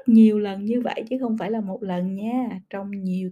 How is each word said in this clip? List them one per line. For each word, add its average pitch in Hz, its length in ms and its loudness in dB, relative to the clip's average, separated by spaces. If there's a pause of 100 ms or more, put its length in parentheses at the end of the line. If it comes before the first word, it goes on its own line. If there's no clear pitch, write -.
nhiều 220 320 8
lần 202 260 -4
như 233 160 -2
vậy 220 300 -4
chứ 254 100 -4
không 226 180 -2
phải 190 120 -4
là 226 100 -2
một 190 220 -6
lần 185 320 -4
nha, 214 460 -4 (100)
trong 196 200 -8
nhiều 185 420 -4